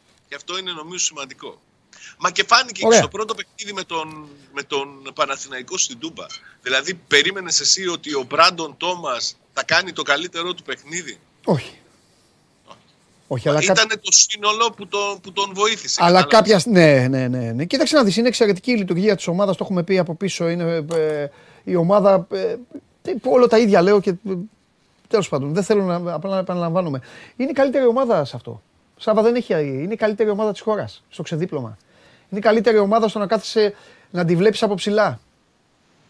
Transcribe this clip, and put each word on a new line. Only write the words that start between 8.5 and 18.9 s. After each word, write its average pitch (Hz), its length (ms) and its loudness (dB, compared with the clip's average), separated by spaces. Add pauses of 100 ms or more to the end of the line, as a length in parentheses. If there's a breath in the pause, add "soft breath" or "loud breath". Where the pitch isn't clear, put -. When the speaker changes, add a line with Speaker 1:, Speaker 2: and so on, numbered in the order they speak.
Speaker 1:
Τόμας 165 600 -6 (160)
θα 135 100 -4
κάνει 170 280 0
το 160 100 -8
καλύτερό 170 520 -4
του 175 100 -14
παιχνίδι; 143 560 -12 (260)
Speaker 2:
Όχι. - 340 -2 (1500)
Όχι, 135 220 -4
αλλά 151 120 2
Speaker 1:
Ήτανε 190 180 4
Speaker 2:
κά- 214 220 0
Speaker 1:
το 185 100 -4
σύνολο 214 600 2
που 196 160 -16
τον, 202 340 -4
που 196 100 -18
τον 196 220 -6
βοήθησε, 208 500 -2
Speaker 2:
Αλλά 175 180 6
Speaker 1:
κατάλαβες. 151 320 6
Speaker 2:
κάποια 185 60 6
σ-, - 60 -2
ναι, 151 420 6
ναι, 131 200 0
ναι, 123 240 -4
ναι. 131 140 -4
Κοίταξε 269 300 -2
να 277 80 6
δεις, 196 140 2
είναι 233 100 2
εξαιρετική 214 440 0
η 240 60 2
λειτουργία 190 380 0